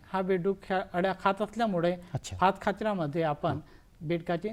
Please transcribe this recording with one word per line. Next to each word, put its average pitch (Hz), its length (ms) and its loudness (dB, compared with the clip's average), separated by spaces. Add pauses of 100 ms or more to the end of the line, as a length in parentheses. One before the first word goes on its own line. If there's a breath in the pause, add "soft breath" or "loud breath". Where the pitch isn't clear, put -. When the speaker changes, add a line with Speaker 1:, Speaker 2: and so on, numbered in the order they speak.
(120)
Speaker 1:
हा 190 100 0
बेडूक 190 400 0
ह्या 190 200 0 (100)
अळ्या 185 280 2
खात 196 220 2
असल्यामुळे 190 540 0 (180 loud breath)
Speaker 2:
अच्छा. - 260 -6
Speaker 1:
भात 190 120 6 (100)
खाचरामध्ये 190 600 0
आपण 156 300 0
Speaker 2:
हा. 156 80 -4 (400 soft breath)
Speaker 1:
बेडकाचे 170 520 -2